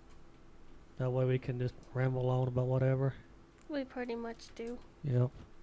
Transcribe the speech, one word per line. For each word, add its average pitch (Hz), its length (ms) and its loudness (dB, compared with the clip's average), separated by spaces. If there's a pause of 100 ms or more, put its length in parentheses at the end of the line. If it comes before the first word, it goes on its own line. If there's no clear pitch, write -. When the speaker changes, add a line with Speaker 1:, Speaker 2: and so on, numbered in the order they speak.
(1000)
Speaker 1:
That 127 120 2
way 127 140 4
we 127 140 4
can 123 200 -4
just 123 160 0 (200)
ramble 127 360 2
on 127 180 4
about 123 180 2
whatever. 131 480 4 (540)
Speaker 2:
We 285 160 -2
pretty 247 300 -6
much 233 400 -8
do. 233 240 -8 (260)
Speaker 1:
Yep. 123 260 4 (320)